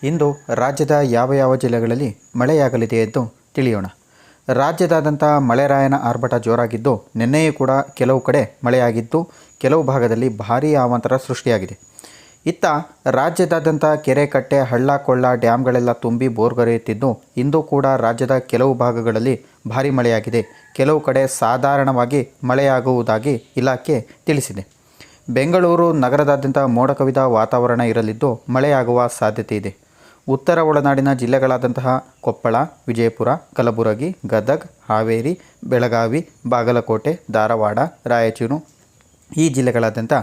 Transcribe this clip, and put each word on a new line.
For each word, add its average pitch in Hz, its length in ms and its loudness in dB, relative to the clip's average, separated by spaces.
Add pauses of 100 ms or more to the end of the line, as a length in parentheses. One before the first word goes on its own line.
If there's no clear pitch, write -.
ಇಂದು 147 340 0 (120)
ರಾಜ್ಯದ 139 540 0
ಯಾವ 123 300 2
ಯಾವ 131 240 2
ಜಿಲ್ಲೆಗಳಲ್ಲಿ 117 600 -2 (200)
ಮಳೆಯಾಗಲಿದೆ 127 600 0
ಎಂದು 113 380 -2 (200)
ತಿಳಿಯೋಣ. 113 320 -2 (600)
ರಾಜ್ಯದಾದ್ಯಂತ 151 760 0
ಮಳೆರಾಯನ 139 720 2
ಆರ್ಭಟ 120 400 -2
ಜೋರಾಗಿದ್ದು, 117 720 0 (120)
ನಿನ್ನೆಯೂ 147 360 2
ಕೂಡ 135 180 -2
ಕೆಲವು 131 500 0
ಕಡೆ - 440 0
ಮಳೆಯಾಗಿದ್ದು, 120 640 0 (300)
ಕೆಲವು 147 240 2
ಭಾಗದಲ್ಲಿ 120 540 0
ಭಾರೀ 120 380 0
ಅವಾಂತರ 123 420 0
ಸೃಷ್ಟಿಯಾಗಿದೆ. 120 600 -4 (680)
ಇತ್ತ - 180 -4 (420)
ರಾಜ್ಯದಾದ್ಯಂತ 160 760 0
ಕೆರೆ, 147 420 2
ಕಟ್ಟೆ, 139 320 0
ಹಳ್ಳ, 127 380 0
ಕೊಳ್ಳ, 127 380 2
ಡ್ಯಾಮ್‌ಗಳೆಲ್ಲ 123 580 2
ತುಂಬಿ 120 360 -2
ಬೋರ್ಗರೆಯುತ್ತಿದ್ದು, 117 920 0 (160)
ಇಂದು 143 260 0
ಕೂಡ 139 240 0
ರಾಜ್ಯದ 127 520 0
ಕೆಲವು 127 360 0
ಭಾಗಗಳಲ್ಲಿ 117 720 0 (240)
ಭಾರೀ 131 220 -2
ಮಳೆಯಾಗಿದೆ. 117 840 -2
ಕೆಲವು 147 260 2
ಕಡೆ 135 260 0
ಸಾಧಾರಣವಾಗಿ 131 1040 0 (160)
ಮಳೆಯಾಗುವುದಾಗಿ 123 1000 0 (120)
ಇಲಾಖೆ 127 500 -2 (200)
ತಿಳಿಸಿದೆ. 120 500 -4 (540)
ಬೆಂಗಳೂರು 170 600 2
ನಗರದಾದ್ಯಂತ 139 680 0
ಮೋಡ 131 320 2
ಕವಿದ 135 260 0
ವಾತಾವರಣ 120 640 2
ಇರಲಿದ್ದು, 113 680 -2
ಮಳೆಯಾಗುವ 127 580 2
ಸಾಧ್ಯತೆ 110 500 -4
ಇದೆ. 98 200 -8 (520)
ಉತ್ತರ 139 300 0
ಒಳನಾಡಿನ 143 540 2
ಜಿಲ್ಲೆಗಳಾದಂತಹ 127 1080 -2
ಕೊಪ್ಪಳ, 117 360 -2 (320)
ವಿಜಯಪುರ, 113 460 -2
ಕಲಬುರಗಿ, 120 840 -2 (100)
ಗದಗ್, 113 380 -2 (240)
ಹಾವೇರಿ, 113 520 -2 (240)
ಬೆಳಗಾವಿ, 120 640 -2 (160)
ಬಾಗಲಕೋಟೆ, 120 760 0 (120)
ಧಾರವಾಡ, 110 460 0 (280)
ರಾಯಚೂರು 120 600 -2 (720)
ಈ 160 120 2
ಜಿಲ್ಲೆಗಳಾದ್ಯಂತ 117 640 0 (100)